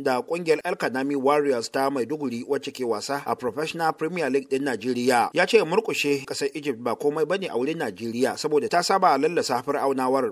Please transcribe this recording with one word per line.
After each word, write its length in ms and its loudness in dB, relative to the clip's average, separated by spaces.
da 220 0
ƙungiyar 420 0
El 100 -2
Kanami 400 -2
Warriors 540 2
ta 220 0
Maiduguri, 580 -4
wacce 300 -2
ke 80 -2
wasa 380 -4
a 100 -2
Professional 560 -2
Premier 380 -2
League 200 0
ɗin 140 0
Najeriya, 680 2
ya 120 2
ce 220 6
murƙushe 560 0
ƙasar 320 -6
Egypt 240 -4
ba 160 -2
komai 320 0
bane 240 -4
a 80 -4
wurin 180 0
Najeriya, 640 -2
saboda 300 2
ta 120 4
saba 360 4
lallasa 460 0
fir'aunawar. 680 0